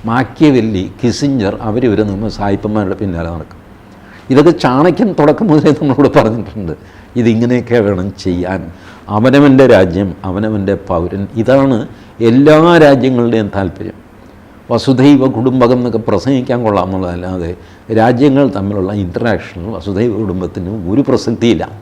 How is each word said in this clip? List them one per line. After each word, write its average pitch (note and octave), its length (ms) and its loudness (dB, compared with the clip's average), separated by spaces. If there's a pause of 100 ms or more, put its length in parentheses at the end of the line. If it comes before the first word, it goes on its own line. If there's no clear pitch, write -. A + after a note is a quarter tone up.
മാക്കിയവെല്ലി, A2+ 840 0 (140)
കിസിഞ്ചർ A#2+ 560 -2
അവരിവരെ A2 420 0
നമ്മൾ G#2 260 -4
സായിപ്പന്മാരുടെ G2+ 640 -4
പിന്നാലെ E2+ 360 -6
നടക്കും. - 360 -14 (640)
ഇതൊക്കെ D3 200 6
ചാണക്യൻ D#3 680 0
തുടക്കം D3+ 280 2
മുതലേ D3+ 260 2
നമ്മളോട് C#3 460 2
പറഞ്ഞിട്ടുണ്ട്, G#2+ 540 -4 (440)
ഇതിങ്ങനെയൊക്കെ A#2+ 640 0
വേണം G2 400 -2
ചെയ്യാൻ. F2+ 540 -6 (360)
അവനവൻ്റെ C3 580 4
രാജ്യം, F#2+ 480 2 (100)
അവനവൻ്റെ G2+ 500 -4
പൗരൻ, F#2 600 -6
ഇതാണ് B2+ 540 0 (320)
എല്ലാ D3+ 580 4
രാജ്യങ്ങളുടെയും A#2+ 760 2
താല്പര്യം. F#2+ 500 -8 (640)
വസുധൈവ C3 560 4
കുടുംബകം B2+ 460 2
എന്നൊക്കെ A#2+ 260 -2
പ്രസംഗിക്കാൻ B2 640 -2
കൊള്ളാമെന്നുള്ളതല്ലാതെ F#2 960 -4 (400)
രാജ്യങ്ങൾ B2+ 600 2
തമ്മിലുള്ള G2 360 -4
ഇൻ്ററാക്ഷനിൽ G2+ 800 -6
വസുധൈവ G2+ 480 -4
കുടുംബത്തിന് F#2 720 -6
ഒരു A2+ 180 0
പ്രസക്തിയില്ല. A#2 600 0 (140)